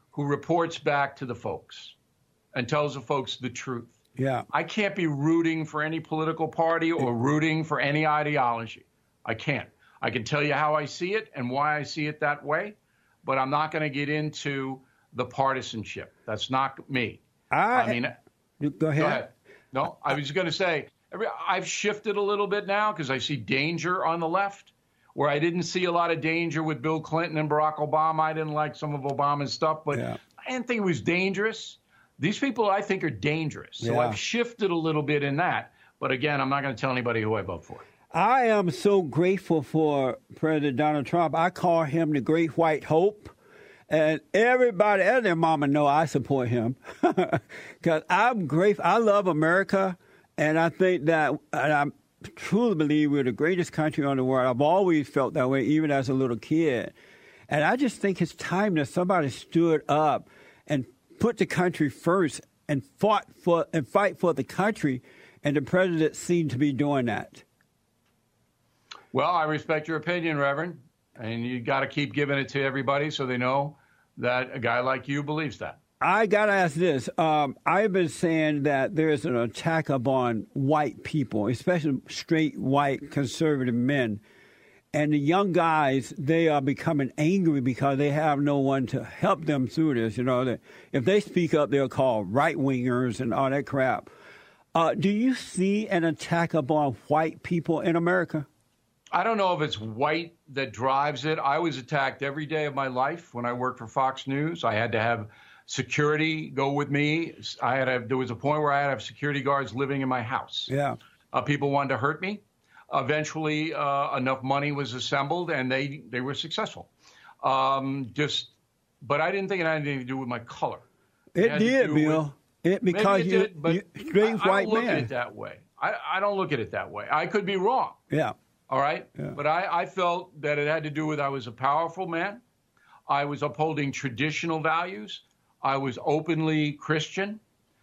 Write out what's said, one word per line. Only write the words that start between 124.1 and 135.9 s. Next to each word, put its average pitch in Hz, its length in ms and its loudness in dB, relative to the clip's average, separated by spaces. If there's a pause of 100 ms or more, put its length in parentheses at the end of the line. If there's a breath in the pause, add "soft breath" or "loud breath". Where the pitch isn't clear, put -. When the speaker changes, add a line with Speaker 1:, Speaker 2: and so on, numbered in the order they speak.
Speaker 1:
I, 196 40 0
I 196 40 4
Speaker 2:
white 196 160 4
Speaker 1:
don't 214 100 0
look 233 100 2
Speaker 2:
man. 202 120 0
Speaker 1:
at 147 60 0
it 113 60 -6
that 120 260 -6
way. 104 240 -14 (220)
I, - 140 -2 (200)
I 190 60 -2
don't 202 160 0
look 175 160 -2
at 127 80 0
it 107 100 -6
that 104 200 -6
way. 104 200 -10
I 165 160 2
could 202 180 -2
be 196 120 -2
wrong. 202 360 0 (180)
Speaker 2:
Yeah. 139 220 0 (380)
Speaker 1:
All 131 100 0
right? 160 260 0 (120)
Speaker 2:
Yeah. 147 120 -6
Speaker 1:
But 143 160 -6
I, 170 200 2 (160)
I 190 40 -6
felt 175 540 -2
that 147 180 0
it 147 80 0
had 156 180 0
to 151 60 -6
do 151 160 -4
with 151 140 -2
I 139 80 -2
was 135 180 -6
a 117 60 -12
powerful 160 540 -2
man. 180 340 -4 (640 soft breath)
I 143 200 0
was 143 160 -6
upholding 151 500 -2
traditional 147 680 -4
values. 180 600 -4 (400)
I 139 140 0
was 135 260 -4